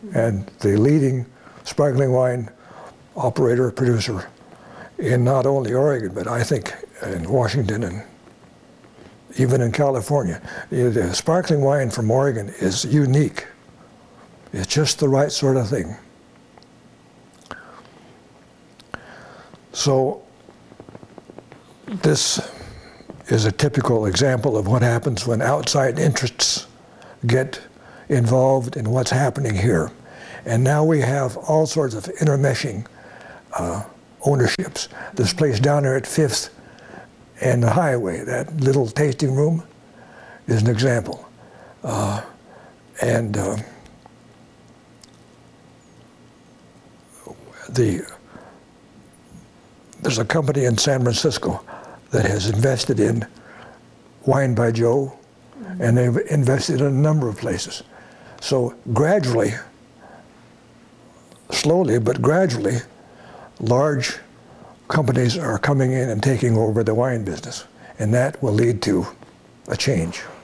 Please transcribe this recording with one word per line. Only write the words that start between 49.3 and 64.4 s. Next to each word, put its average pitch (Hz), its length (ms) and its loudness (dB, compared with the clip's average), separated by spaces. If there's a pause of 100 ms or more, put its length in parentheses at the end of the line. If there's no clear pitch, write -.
there's 123 160 -2
a 110 80 -2
company 143 400 0
in 120 120 2
San 131 260 2
Francisco 117 600 0 (480)
that 87 140 2
has 101 240 -2
invested 117 500 0
in 110 280 0 (1000)
Wine 135 300 2
by 117 160 2
Joe, 120 440 0 (640)
and 120 160 4
they've 123 220 2 (140)
invested 135 500 2
in 143 60 2
a - 20 2
number 147 400 2
of 101 80 -8
places. - 460 -8 (580)
So 123 320 0 (200)
gradually, 123 600 2 (2000)
slowly 151 480 2
but 123 220 0
gradually, 120 560 2 (840)
large 127 580 0 (720)